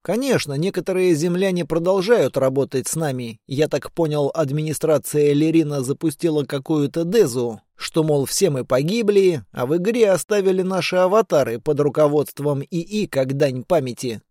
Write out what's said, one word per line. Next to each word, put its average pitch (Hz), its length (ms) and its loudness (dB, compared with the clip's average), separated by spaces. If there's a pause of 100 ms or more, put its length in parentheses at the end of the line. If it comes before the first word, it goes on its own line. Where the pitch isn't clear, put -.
Конечно, 208 520 -2
некоторые 180 600 0
земляне 175 500 0
продолжают 175 720 0
работать 131 500 0
с - 80 -6
нами. 127 520 -6
Я 147 220 0
так 147 220 -4
понял, 147 440 0
администрация 147 1000 0
Лерина 147 500 2
запустила 151 640 -2
какую-то 143 600 -2
дезу, 127 580 0 (120)
что, - 300 -2
мол, 147 220 0
все 185 240 0
мы 131 160 -4
погибли, 185 840 2
а 127 140 -4
в 139 140 0
игре 220 320 2
оставили 190 500 0
наши 185 340 -2
аватары 180 640 2
под 143 220 -2
руководством 147 800 0
И 165 200 -6
И 196 260 -4
как 135 300 -2
дань 131 280 -2
памяти. 127 560 -4 (100)